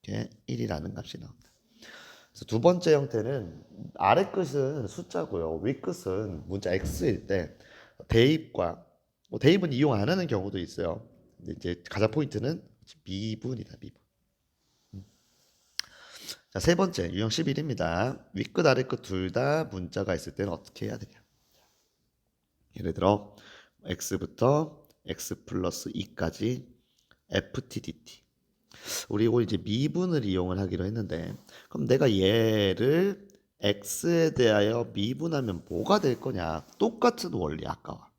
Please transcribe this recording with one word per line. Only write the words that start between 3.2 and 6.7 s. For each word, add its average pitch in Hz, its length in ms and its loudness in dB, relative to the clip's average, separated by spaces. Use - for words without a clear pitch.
아래 127 360 4
끝은 139 560 -2
숫자고요. 82 680 -6
위 123 240 -2
끝은 98 680 -6
문자 92 260 -2